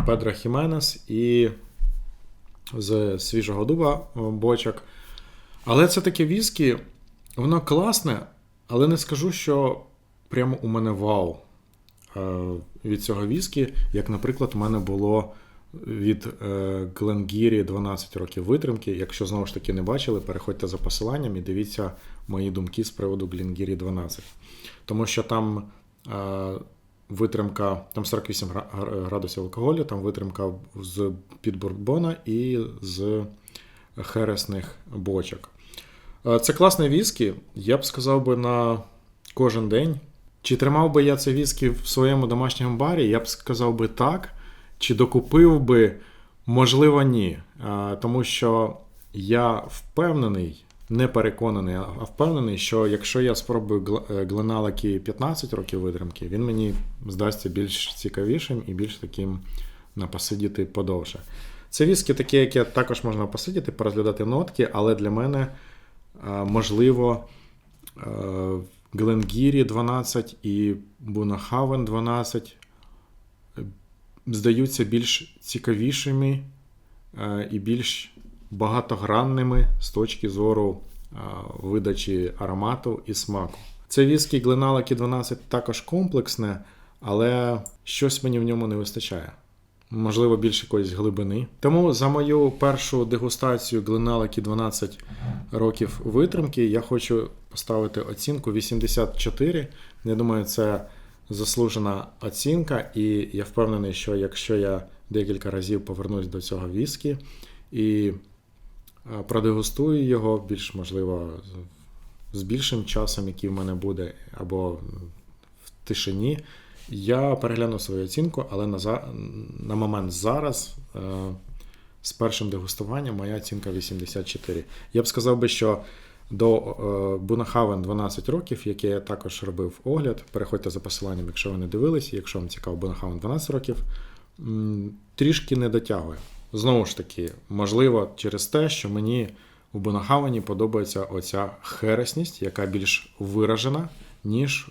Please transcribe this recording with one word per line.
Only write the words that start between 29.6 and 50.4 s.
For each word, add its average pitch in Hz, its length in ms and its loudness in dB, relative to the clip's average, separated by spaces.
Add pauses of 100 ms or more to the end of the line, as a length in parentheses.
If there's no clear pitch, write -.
там 104 160 -6
витримка 98 520 -4 (240)
з-, 98 360 -2 (280)
під 98 160 -2
бурбона 104 680 -2
і 120 340 0 (240)
з 101 420 -2 (720)
хересних 104 800 -4 (120)
бочок. 95 640 -4 (760)
Е, 117 120 6
це - 140 4
класний 180 360 6
віскі, 139 460 2 (200)
я 110 220 2
б 139 80 -4
сказав 135 400 2
би, 123 120 4
на 120 420 2 (560)
кожен 113 340 2
день. 135 320 2 (420)
Чи 127 140 2
тримав 147 360 6
би 143 120 8
я 139 120 6
це 139 160 2
віскі 139 360 2
в 117 200 0
своєму 131 380 4
домашньому 123 500 0
барі? 147 320 4
Я 113 120 4
б 117 80 -6
сказав 120 460 0
би, 113 140 2
так. 156 400 0 (500)
Чи - 160 0
докупив 143 680 8
би? 117 360 8 (500)
Можливо, 131 560 8
ні. 104 360 4 (280)
Е, 101 300 -2
тому 120 280 0
що 113 520 2 (360)
я 113 400 4
впевнений, 110 1120 0 (240)